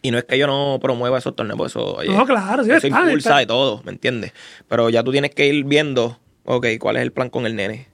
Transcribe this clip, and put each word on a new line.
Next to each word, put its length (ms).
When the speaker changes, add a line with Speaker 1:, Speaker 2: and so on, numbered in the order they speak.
Speaker 1:
y 100
no 60
es 60
que 140
yo 80
no 340
promueva 380
esos 160
torneos, 220
porque 140
eso, 260
oye, 140
Speaker 2:
No, 140
claro, 380
sí, 80
Speaker 1:
eso 160
Speaker 2:
está, 200
Speaker 1:
impulsa 240
Speaker 2:
está. 80
Speaker 1:
de 80
todo, 380
¿me 60
entiendes? 440
Pero 220
ya 120
tú 80
tienes 240
que 140
ir 160
viendo, 560
ok, 220
¿cuál 180
es 60
el 80
plan 180
con 180
el 100
nene? 380